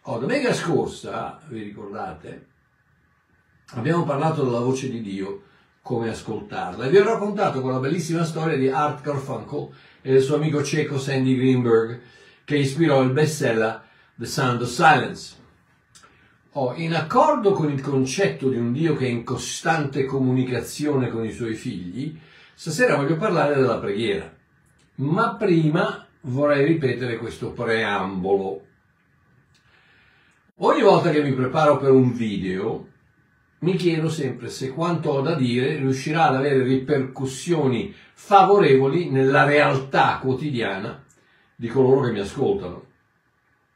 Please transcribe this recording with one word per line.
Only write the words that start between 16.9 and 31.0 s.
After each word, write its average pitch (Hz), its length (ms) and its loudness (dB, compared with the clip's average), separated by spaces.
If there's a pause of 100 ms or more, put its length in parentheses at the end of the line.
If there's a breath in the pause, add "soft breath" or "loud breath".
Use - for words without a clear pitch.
accordo 233 600 2
con 151 180 0
il 135 80 -2
concetto 135 680 0
di 113 80 -2
un 120 160 -2
Dio 151 240 0
che 127 80 0
è 123 40 0
in 117 140 -4
costante 147 800 -4
comunicazione 127 1040 -2
con 113 160 -6
i 107 80 -6
suoi 113 220 -6
figli, 110 680 -8 (340 loud breath)
stasera 214 440 0
voglio 139 180 0
parlare 151 400 0
della 123 220 0
preghiera. 101 520 -4 (680)
Ma 190 400 0
prima 170 680 0 (160)
vorrei 139 440 2
ripetere 123 520 0
questo 113 320 -8
preambolo. 98 1160 -2 (1900 soft breath)
Ogni 247 260 2
volta 170 260 6